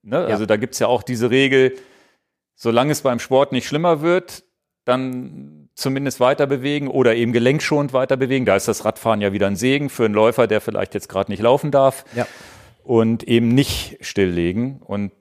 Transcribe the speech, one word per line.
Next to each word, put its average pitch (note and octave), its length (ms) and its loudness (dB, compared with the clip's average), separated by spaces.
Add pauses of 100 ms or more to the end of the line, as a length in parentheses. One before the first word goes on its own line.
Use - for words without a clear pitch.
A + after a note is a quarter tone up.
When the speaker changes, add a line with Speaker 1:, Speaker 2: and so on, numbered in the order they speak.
Speaker 1:
Ne? A2 200 -6
Speaker 2:
Ja. A2+ 60 -4
Speaker 1:
Also G#2+ 180 -2
da G#2+ 120 2
gibt's A#2 220 -8
ja A2 80 2
auch A#2+ 160 0
diese A#2+ 260 -2
Regel, C3 460 2 (800)
solange A#2+ 360 0
es C#3+ 100 -4
beim B2 180 0
Sport C3+ 340 0
nicht B2 140 -4
schlimmer D#3+ 340 0
wird, F3 420 -2 (420)
dann B2+ 920 -6
zumindest C3+ 440 -4
weiter C#3 260 4
bewegen C#3 440 -2
oder A#2+ 260 4
eben A#2 180 0
gelenkschonend C3+ 600 0
weiter C3 240 0
bewegen. B2+ 280 -2
Da G2 120 4
ist - 100 -2
das G#2+ 180 -4
Radfahren A2 360 -2
ja G2+ 120 0
wieder G2 140 0
ein G2 80 -2
Segen B2+ 340 0
für A#2 160 0
einen G#2 80 0
Läufer, A2+ 340 4
der G#2+ 140 0
vielleicht G2 320 -6
jetzt - 160 -8
gerade G2 220 -4
nicht G2 100 -6
laufen C#3 300 2
darf. C3+ 320 2 (120)
Speaker 2:
Ja. A#2+ 120 -4 (560)
Speaker 1:
Und A2+ 400 2
eben A#2 260 2
nicht - 520 0
stilllegen F#2+ 800 -2
und G2+ 400 -8